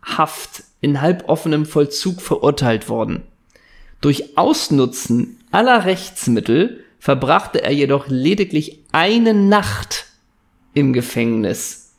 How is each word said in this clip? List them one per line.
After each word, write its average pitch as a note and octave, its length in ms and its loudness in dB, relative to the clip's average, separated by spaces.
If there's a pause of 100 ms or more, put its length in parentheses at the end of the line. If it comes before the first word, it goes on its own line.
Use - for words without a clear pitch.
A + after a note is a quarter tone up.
Haft - 600 -6 (160)
in C#3+ 220 0
halboffenem D#3 640 0
Vollzug D3+ 560 -2
verurteilt C#3 680 0
worden. A2 360 -4 (760)
Durch - 380 0
Ausnutzen C#3 1000 0 (120)
aller A3+ 340 2
Rechtsmittel F3 1000 0 (160)
verbrachte C#3 640 0
er - 80 0
jedoch C#3 360 0
lediglich D#3 840 -2
eine A3 420 2
Nacht G3+ 720 0 (680)
im C#3 200 2
Gefängnis. A#2 920 -2 (120)